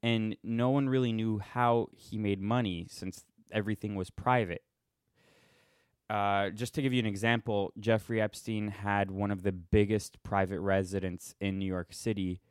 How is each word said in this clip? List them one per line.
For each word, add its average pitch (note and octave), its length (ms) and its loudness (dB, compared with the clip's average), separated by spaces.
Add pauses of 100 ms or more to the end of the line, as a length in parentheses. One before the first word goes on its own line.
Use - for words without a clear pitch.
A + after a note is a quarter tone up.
And A2 400 0
no A#2 280 0
one C#3 180 2
really B2+ 240 2
knew A2 280 0
how A#2+ 540 2
he - 240 -12
made G2+ 240 0
money G2+ 480 0
since - 360 -12 (260)
everything G#2 440 -4
was F#2 140 -4
private. A#2 540 -2 (1500)
Uh, G2+ 420 2
just A2 220 -6
to D#3 80 -2
give C3+ 120 2
you B2 60 4
an A2+ 60 0
example, G#2+ 720 0
Jeffrey A2 440 2
Epstein G#2+ 480 -4
had G2 420 0
one G2+ 200 -2
of F#2 120 -4
the G2 80 2
biggest G#2 720 2
private F#2+ 380 0
residents F#2+ 800 -2
in G2 180 0
New G2 60 -2
York F#2 260 -4
City, F#2+ 480 -4 (120)